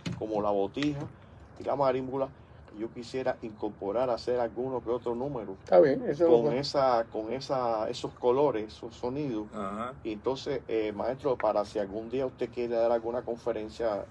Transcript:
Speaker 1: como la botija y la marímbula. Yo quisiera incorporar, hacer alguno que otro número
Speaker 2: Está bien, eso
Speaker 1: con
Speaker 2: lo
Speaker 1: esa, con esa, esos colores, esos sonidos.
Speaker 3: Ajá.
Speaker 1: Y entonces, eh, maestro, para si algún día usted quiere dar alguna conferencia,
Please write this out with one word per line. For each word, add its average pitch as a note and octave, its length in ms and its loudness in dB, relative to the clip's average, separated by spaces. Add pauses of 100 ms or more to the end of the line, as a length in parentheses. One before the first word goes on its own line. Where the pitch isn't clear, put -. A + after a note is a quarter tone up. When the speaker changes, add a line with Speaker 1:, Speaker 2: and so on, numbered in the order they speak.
(200)
Speaker 1:
como G#2+ 220 -2
la G#2 100 2
botija C#3 500 0 (580)
y - 60 -12
la A#2+ 120 -2
marímbula. C3 520 0 (500)
Yo A2+ 160 -6
quisiera B2+ 480 -4
incorporar, G#2+ 680 -2
hacer B2 280 0
alguno A#2+ 420 -2
que A2+ 100 -4
otro A#2+ 260 -2
número A#2+ 480 -6
Speaker 2:
Está F3+ 160 8
bien, D3+ 260 6
eso E3 220 4
Speaker 1:
con D#3+ 160 8
Speaker 2:
lo D3 80 2
Speaker 1:
esa, C3 600 4
con A2 200 -4
esa, B2 580 0
esos B2 220 -6
colores, B2 560 4
esos A#2 260 -14
sonidos. B2+ 580 -4
Speaker 3:
Ajá. G#2+ 400 -6 (120)
Speaker 1:
Y A2 80 -4
entonces, C3 560 -4
eh, G#2+ 240 0
maestro, B2 440 -2
para G#2 280 2
si G#2 160 -4
algún G#2 300 -4
día B2+ 160 0
usted B2 220 -6
quiere A#2+ 280 -2
dar A#2 160 4
alguna A#2 300 0
conferencia, A2 880 -2